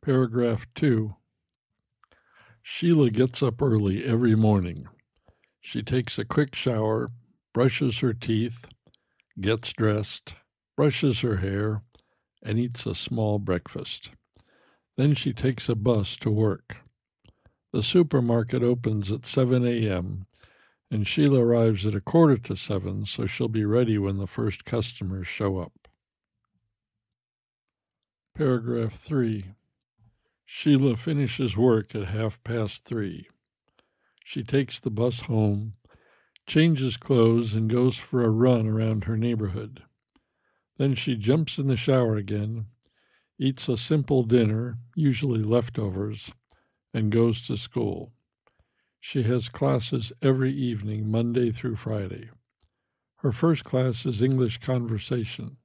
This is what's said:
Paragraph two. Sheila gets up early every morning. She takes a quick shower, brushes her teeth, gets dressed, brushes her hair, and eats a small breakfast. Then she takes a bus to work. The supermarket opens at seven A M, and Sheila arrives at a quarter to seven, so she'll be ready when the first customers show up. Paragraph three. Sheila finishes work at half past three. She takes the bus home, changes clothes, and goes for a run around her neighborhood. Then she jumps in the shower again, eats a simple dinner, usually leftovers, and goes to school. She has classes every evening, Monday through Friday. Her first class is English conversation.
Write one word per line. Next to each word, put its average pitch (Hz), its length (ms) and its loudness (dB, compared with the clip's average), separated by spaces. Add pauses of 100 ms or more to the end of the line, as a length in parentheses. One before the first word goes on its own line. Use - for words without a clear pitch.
Paragraph 120 720 2
two. 110 420 0 (1500)
Sheila 160 480 2
gets 127 320 0
up 120 200 -2
early 107 440 2
every 117 300 2
morning. 98 520 2 (720)
She - 220 -8
takes 123 380 -4
a 113 60 -4
quick 147 280 0
shower, 113 580 -2 (420)
brushes 120 460 0
her 123 140 0
teeth, 117 540 -4 (720)
gets 110 340 -2
dressed, 107 640 -2 (400)
brushes 139 460 2
her 113 160 0
hair, 101 440 -2 (640)
and 110 160 -2
eats 120 260 -4
a 107 80 -4
small 107 460 -2
breakfast. - 720 -6 (840)
Then 139 180 4
she 131 180 -4
takes 127 340 -2
a 120 80 0
bus 107 420 0
to - 120 -2
work. 107 480 0 (960)
The 113 100 -2
supermarket 123 840 2
opens 113 480 0
at 113 140 -6
seven 123 400 2
A 117 240 0
M, 95 360 -4 (680)
and 107 160 -2
Sheila 139 360 4
arrives 113 420 4
at 107 100 0
a 101 60 -4
quarter 160 360 6
to 110 180 -6
seven, 98 500 -6
so 110 200 -6
she'll 117 220 -4
be 110 180 -2
ready 110 320 2
when 98 200 -2
the 98 100 -6
first - 380 -6
customers 95 600 -6
show 98 300 -2
up. - 300 -12 (2500)
Paragraph 120 580 0
three. 113 520 -4 (1000)
Sheila 135 500 2
finishes 127 640 -2
work 113 360 4
at 104 120 -6
half 107 400 -4
past 110 400 -6
three. 98 420 -8 (960)
She - 200 -8
takes 139 360 -2
the - 100 -4
bus 120 320 -2
home, 107 520 0 (720)
changes 151 500 2
clothes, 117 580 4
and 110 160 0
goes 123 280 2
for - 260 -2
a 113 60 4
run 113 360 4
around 110 380 0
her 110 140 -2
neighborhood. 110 680 -4 (920)
Then 135 180 2
she 120 220 -4
jumps 135 400 0
in 135 100 -2
the 131 80 2
shower 123 400 2
again, 104 520 -4 (720)
eats 131 300 -2
a - 80 2
simple 139 480 2
dinner, 117 540 2 (180)
usually 131 480 0
leftovers, 107 880 -2 (640)
and 107 180 0
goes 117 360 2
to 107 100 -4
school. 104 560 -6 (880)
She - 220 -2
has 120 260 0
classes 131 720 -2
every 135 320 2
evening, 107 580 -4
Monday 117 400 0
through 117 240 -6
Friday. 107 540 -8 (880)
Her 139 140 -2
first 165 340 0
class 127 400 -2
is 113 160 -2
English 127 380 0
conversation. 120 1040 -6